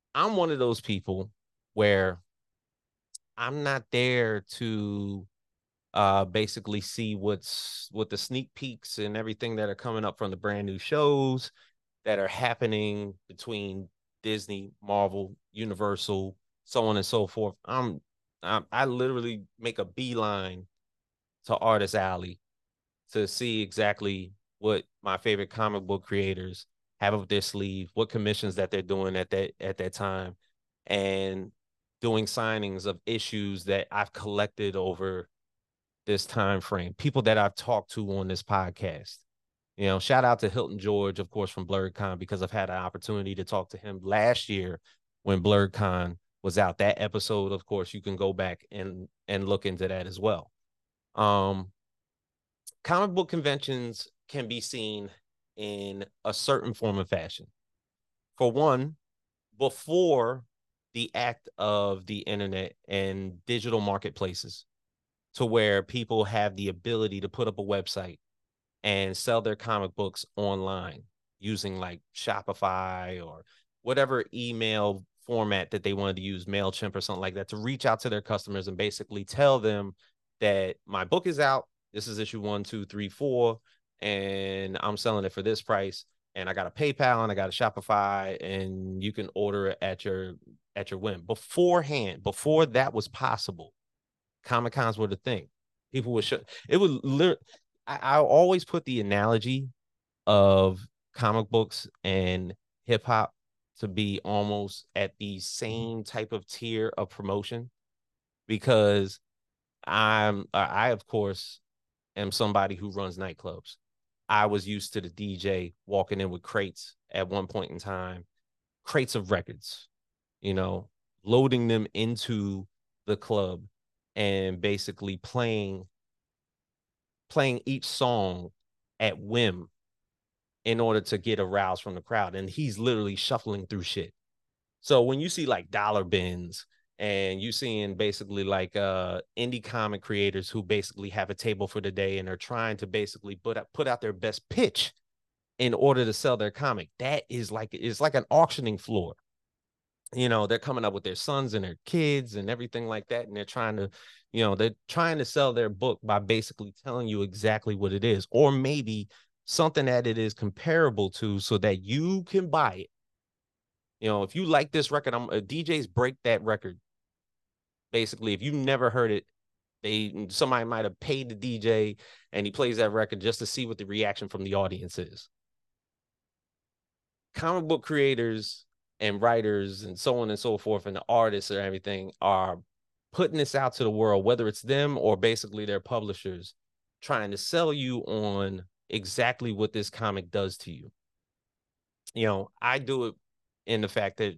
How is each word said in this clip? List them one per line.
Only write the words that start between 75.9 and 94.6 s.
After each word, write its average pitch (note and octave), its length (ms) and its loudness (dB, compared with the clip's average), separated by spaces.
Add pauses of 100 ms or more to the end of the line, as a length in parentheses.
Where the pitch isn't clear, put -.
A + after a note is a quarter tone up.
wanted G2 240 0
to F#2 60 -10
use, F#2+ 220 -6
MailChimp G2 500 -2
or G2 60 -4
something F#2 200 -6
like F#2+ 140 -4
that, G2 140 -8
to G#2+ 80 -10
reach B2 280 -6
out A2+ 160 2
to B2+ 100 -4
their G#2 100 -2
customers G2 480 -4
and F#2 80 -8
basically G2+ 480 -4
tell C#3 340 4
them G#2 380 0 (440)
that G2 360 2 (100)
my F#2+ 180 -4
book F3+ 220 2
is D3+ 140 -2
out. C3+ 260 4 (260)
This G#2 140 -8
is G#2+ 120 -8
issue G#2+ 220 -6
one, G#2 220 -4
two, G#2 220 -8
three, G2+ 240 -6
four, A#2+ 500 2 (420)
and G2 800 -2
I'm G#2 160 -2
selling G#2 280 0
it F#2+ 80 -2
for G2+ 100 -6
this G#2+ 200 0
price. G2 420 -2 (320)
And F#2 120 -6
I F#2 40 -4
got F#2 140 -2
a E2+ 40 -6
PayPal C3 540 2
and G#2+ 80 0
I - 20 0
got F#2+ 140 0
a F#2 40 -6
Shopify, G2+ 880 0
and F#2+ 600 -6
you G#2 100 -4
can G2+ 220 -6
order G2+ 340 0
it F#2+ 140 -4
at F#2 220 -4
your, F#2 300 -4 (420)
at G2 160 -6
your F#2 80 -8
whim. F#2+ 220 -4
Beforehand, C#3 1000 2
before D3+ 440 4
that B2+ 260 4
was A2 160 -4
possible, - 640 -4 (720)
Comic A#2+ 300 0